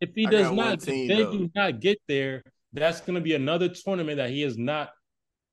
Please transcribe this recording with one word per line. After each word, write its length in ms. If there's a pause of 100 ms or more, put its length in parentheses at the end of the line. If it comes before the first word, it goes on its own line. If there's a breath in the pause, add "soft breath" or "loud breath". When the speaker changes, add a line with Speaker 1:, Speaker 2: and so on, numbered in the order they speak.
Speaker 1:
if 140
he 120
Speaker 2:
I 40
Speaker 1:
does 140
Speaker 2:
got 100
one 120
Speaker 1:
not, 80
if 100
Speaker 2:
team, 240
Speaker 1:
they 80
Speaker 2:
though. 160
Speaker 1:
do 220
not 260
get 180 (100)
there, 340 (300)
that's 300
gonna 180
be 140
another 340
tournament 480
that 140
he 120
has 140
not 340 (600)